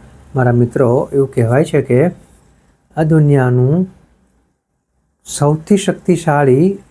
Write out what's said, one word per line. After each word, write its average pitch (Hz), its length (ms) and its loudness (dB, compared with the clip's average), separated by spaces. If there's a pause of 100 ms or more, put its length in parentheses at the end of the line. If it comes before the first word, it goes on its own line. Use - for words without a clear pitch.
(360)
મારા 123 160 2
મિત્રો, 120 600 0
એવું 135 200 -2
કહેવાય 123 320 0
છે 147 160 -2
કે 135 300 0 (840)
આ 156 60 0
દુનિયાનું 143 840 2 (1400)
સૌથી 156 520 -2
શક્તિશાળી 165 1000 0 (140)